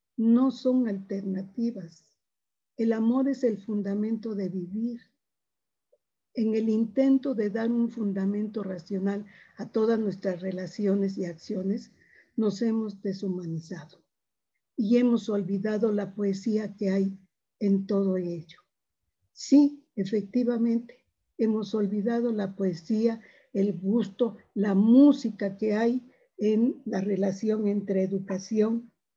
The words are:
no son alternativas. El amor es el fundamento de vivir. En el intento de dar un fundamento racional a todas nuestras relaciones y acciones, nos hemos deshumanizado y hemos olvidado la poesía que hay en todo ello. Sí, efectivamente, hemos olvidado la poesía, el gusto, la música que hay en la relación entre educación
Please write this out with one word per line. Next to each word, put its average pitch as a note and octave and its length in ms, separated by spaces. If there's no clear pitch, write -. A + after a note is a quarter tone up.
no A#3 340
son B3+ 360
alternativas. G3 1300
El A3+ 160
amor A#3 340
es C4+ 160
el A3 180
fundamento G#3+ 760
de F#3+ 140
vivir. G3+ 520
En A3 220
el A3 140
intento C4 640
de G#3 140
dar A3+ 200
un A#3 200
fundamento G#3 760
racional G3 600
a F#3 120
todas A3 300
nuestras F#3+ 420
relaciones F#3+ 760
y F#3+ 80
acciones, F#3+ 680
nos G#3 240
hemos A3 400
deshumanizado F3+ 1000
y A#3 200
hemos A#3+ 320
olvidado G#3 640
la G3+ 240
poesía G#3 600
que G3 140
hay G3 300
en G3 260
todo G3 320
ello. E3+ 420
Sí, C#4+ 500
efectivamente, A#3 1080
hemos A3 380
olvidado G#3+ 560
la G3+ 240
poesía, G#3+ 640
el G3 200
gusto, G#3 640
la G3+ 200
música A3+ 840
que G#3+ 180
hay A#3 340
en A3 480
la G3+ 160
relación G3 640
entre G3 360
educación G3+ 880